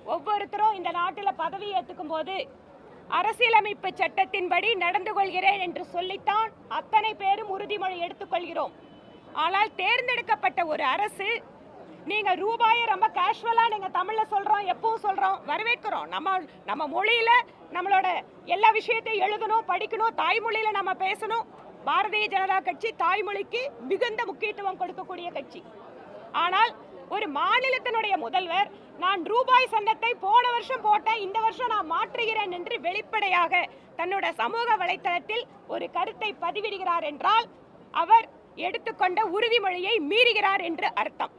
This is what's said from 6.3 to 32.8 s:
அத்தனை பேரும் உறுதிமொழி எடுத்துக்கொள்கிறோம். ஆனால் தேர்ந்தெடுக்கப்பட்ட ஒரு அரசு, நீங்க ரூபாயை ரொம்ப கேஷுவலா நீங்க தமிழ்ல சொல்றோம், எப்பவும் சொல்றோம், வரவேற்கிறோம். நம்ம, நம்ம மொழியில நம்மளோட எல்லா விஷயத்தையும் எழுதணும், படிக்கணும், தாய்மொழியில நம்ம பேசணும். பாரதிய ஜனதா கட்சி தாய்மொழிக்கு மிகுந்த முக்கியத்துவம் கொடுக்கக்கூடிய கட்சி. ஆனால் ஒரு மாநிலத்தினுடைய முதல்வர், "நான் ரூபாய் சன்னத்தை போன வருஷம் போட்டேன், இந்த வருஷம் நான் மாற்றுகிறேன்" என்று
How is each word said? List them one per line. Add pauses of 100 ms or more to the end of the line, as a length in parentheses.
அத்தனை
பேரும்
உறுதிமொழி
எடுத்துக்கொள்கிறோம். (600)
ஆனால்
தேர்ந்தெடுக்கப்பட்ட
ஒரு
அரசு, (760)
நீங்க
ரூபாயை
ரொம்ப
கேஷுவலா
நீங்க
தமிழ்ல
சொல்றோம்,
எப்பவும்
சொல்றோம், (120)
வரவேற்கிறோம்.
நம்ம, (260)
நம்ம (120)
மொழியில (420)
நம்மளோட (360)
எல்லா
விஷயத்தையும்
எழுதணும்,
படிக்கணும்,
தாய்மொழியில
நம்ம
பேசணும். (420)
பாரதிய
ஜனதா
கட்சி (100)
தாய்மொழிக்கு (280)
மிகுந்த
முக்கியத்துவம்
கொடுக்கக்கூடிய
கட்சி. (720)
ஆனால் (360)
ஒரு
மாநிலத்தினுடைய
முதல்வர், (300)
"நான்
ரூபாய்
சன்னத்தை
போன
வருஷம்
போட்டேன்,
இந்த
வருஷம்
நான்
மாற்றுகிறேன்"
என்று